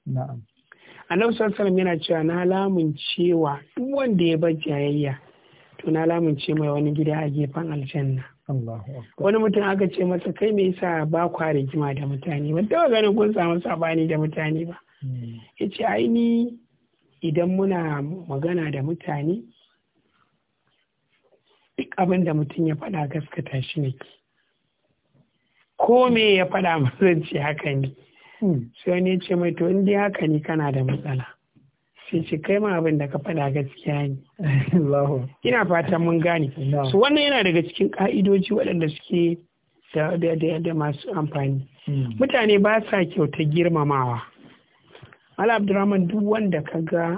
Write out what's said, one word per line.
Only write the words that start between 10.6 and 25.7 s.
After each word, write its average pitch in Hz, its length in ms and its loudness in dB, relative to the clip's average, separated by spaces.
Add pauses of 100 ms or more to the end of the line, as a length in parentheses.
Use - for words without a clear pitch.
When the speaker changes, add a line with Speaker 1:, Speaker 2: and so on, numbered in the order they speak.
Speaker 2:
yasa 165 380 -2
ba 170 180 0
kwa 160 260 -2
rigima 139 400 -2
da 139 80 -6
mutane? 143 520 -4
Ban 185 120 0
taɓa 330 240 2
ganin 214 240 4
kun 214 180 2
samu 170 300 0
sabani 165 460 -2
da 160 100 0
mutane 156 480 -2
ba." 170 120 -14 (240)
Speaker 1:
Hmm. 120 360 -10 (200)
Speaker 2:
Ya 214 120 -4
ce, - 140 -6
"Ai 214 240 0
ni 233 500 2 (640)
idan 170 340 0
muna 170 460 -2
magana 165 720 -4
da 139 100 -4
mutane, 160 600 -4 (2250)
duk - 200 -10
abin 185 260 2
da 165 100 0
mutum 151 320 -2
ya 156 80 0
faɗa 156 340 -6
gaskata - 540 -6
shi - 180 -8
nake. 131 260 -6 (1700)